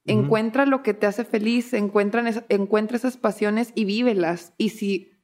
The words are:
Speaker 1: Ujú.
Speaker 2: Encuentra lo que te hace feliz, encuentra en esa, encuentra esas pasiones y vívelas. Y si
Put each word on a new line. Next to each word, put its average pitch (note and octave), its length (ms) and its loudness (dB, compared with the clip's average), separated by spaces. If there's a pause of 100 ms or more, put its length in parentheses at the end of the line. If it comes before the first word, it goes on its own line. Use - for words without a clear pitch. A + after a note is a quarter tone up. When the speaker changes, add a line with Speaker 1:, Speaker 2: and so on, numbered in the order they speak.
Speaker 1:
Ujú. - 140 2
Speaker 2:
Encuentra A3 460 2
lo C4+ 180 2
que G#3 120 0
te G#3 100 0
hace G3+ 180 0
feliz, A3+ 500 0
encuentra G#3 480 0
en A#3 60 -2
esa, A#3 220 -4
encuentra G#3+ 480 0
esas B3 200 -4
pasiones G#3+ 580 -2
y A3+ 100 0
vívelas. G3 720 0
Y A3 120 0
si G3 420 -4 (120)